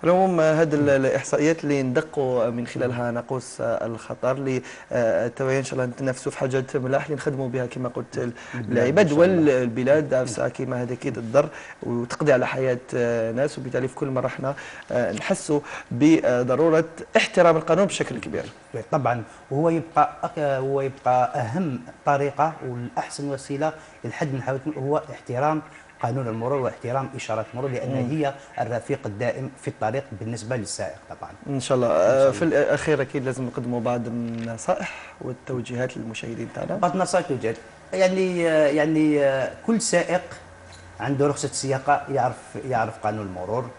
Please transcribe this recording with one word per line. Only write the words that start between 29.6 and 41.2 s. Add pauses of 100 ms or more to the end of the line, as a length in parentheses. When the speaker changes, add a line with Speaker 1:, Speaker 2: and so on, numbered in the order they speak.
Speaker 2:
في
الطريق (160)
بالنسبة
للسائق (140)
طبعًا. (160)
Speaker 1:
إن
شاء
الله.
Speaker 2:
إن
شاء
Speaker 1:
آه،
في
Speaker 2:
الله.
Speaker 1:
الأخير
أكيد
لازم
نقدموا
بعض
النصائح (280)
والتوجيهات
للمشاهدين
تاعنا.
Speaker 2:
بعض
النصائح
والتوجيهات. (360)
يعني،
آه،
يعني،
آه، (160)
كل
سائق (800)
عنده